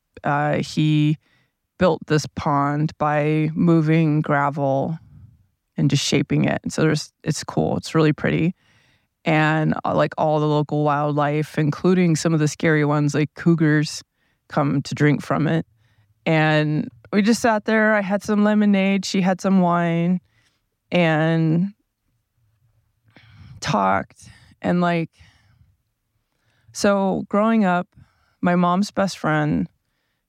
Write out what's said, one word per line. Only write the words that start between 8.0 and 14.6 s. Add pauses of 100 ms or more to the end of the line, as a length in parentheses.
pretty. (680)
And, (120)
uh,
like,
all
the
local
wildlife,
including
some
of
the
scary
ones,
like
cougars, (440)
come